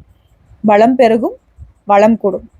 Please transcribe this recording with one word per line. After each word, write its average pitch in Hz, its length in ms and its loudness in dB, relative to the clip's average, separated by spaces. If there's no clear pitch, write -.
பலம் 220 280 2
பெருகும், 247 400 -2
வளம் 208 320 2
கூடும். - 440 -8